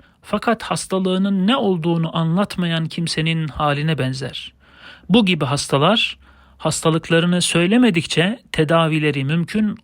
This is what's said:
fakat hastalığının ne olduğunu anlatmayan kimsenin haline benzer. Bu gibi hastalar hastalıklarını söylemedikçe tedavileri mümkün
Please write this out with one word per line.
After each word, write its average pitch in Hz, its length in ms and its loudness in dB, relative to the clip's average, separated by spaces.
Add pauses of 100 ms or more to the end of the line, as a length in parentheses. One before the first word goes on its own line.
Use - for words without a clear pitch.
(220)
fakat 220 400 -2
hastalığının 185 840 -2
ne 247 100 2
olduğunu 170 600 0
anlatmayan 165 720 -2
kimsenin 160 640 -4
haline 147 500 -2
benzer. 131 540 -6 (560)
Bu 214 180 6
gibi 170 180 0
hastalar 143 760 0 (400)
hastalıklarını 165 840 0
söylemedikçe 185 960 2 (140)
tedavileri 156 720 2
mümkün 170 600 0